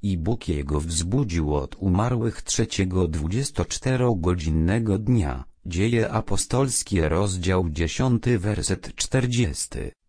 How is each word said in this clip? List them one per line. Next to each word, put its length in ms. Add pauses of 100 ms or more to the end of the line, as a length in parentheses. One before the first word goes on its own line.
i 160
Bóg 300
Jego 320
wzbudził 760
od 240
umarłych 640
trzeciego 640
dwudziestoczterogodzinnego 1900
dnia. 460 (220)
Dzieje 460
apostolskie 960
rozdział 600
dziesiąty, 720
werset 560
czterdziesty. 960 (180)